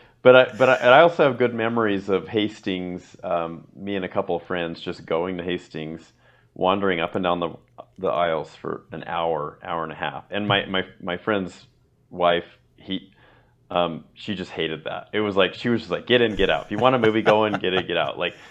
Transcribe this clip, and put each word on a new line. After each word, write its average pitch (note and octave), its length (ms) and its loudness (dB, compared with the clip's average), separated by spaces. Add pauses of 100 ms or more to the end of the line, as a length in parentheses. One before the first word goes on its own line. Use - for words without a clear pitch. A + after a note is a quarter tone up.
(220)
But B2+ 160 10
I, B2+ 200 6
but B2+ 120 4
I, C3 60 6
and B2 160 4
I C#3 100 10
also E3+ 240 4
have B2+ 120 0
good A#2+ 160 2
memories A2+ 540 -2
of F#2+ 220 0
Hastings, F#2 960 -6
um, E2+ 500 -4
me G2+ 220 -6
and F#2 80 -4
a F2+ 40 -6
couple F#2+ 280 -4
of E2+ 60 -14
friends E2+ 360 -6
just - 260 -12
going F2 320 -4
to F2 60 -8
Hastings, E2 720 -10 (400)
wandering F#2+ 460 0
up E2 160 -4
and G2 80 -4
down F2 160 0
the, F2 100 -4 (480)
the F2+ 120 -4
aisles D#2 460 -2
for - 360 -10
an D#2+ 140 -12
hour, E2 580 -4
hour E2+ 200 -6
and D#2+ 80 -10
a D2+ 40 -14
half. D2+ 340 -8
And G2+ 180 -6
my, G2+ 180 2
my, F#2+ 180 -2 (160)
my F2+ 180 -6
friend's G2 480 -4 (440)
wife, F2 480 0 (180)
he, - 360 -12 (600)
um, E2+ 320 -2 (100)
she - 220 -8
just F2+ 160 -8
hated D#2+ 320 -6
that. F2 300 -10
It G#2 80 0
was G2+ 160 -4
like, F#2 160 4
she - 160 -4
was A#2 120 2
just F2 100 -10
like, E2 160 -4
"Get B2 140 6
in, A2 140 2
get F#2 140 2
out. D2+ 160 0
If - 60 -12
you G#2+ 60 -4
want B2 180 4
a B2+ 40 2
movie, A2 220 2
go G#2+ 240 4
in, G#2+ 80 -2
get F#2+ 200 -2
in, F#2 140 -2
get F2 80 -2
out. D#2 240 -2
Like, F2 160 -4 (160)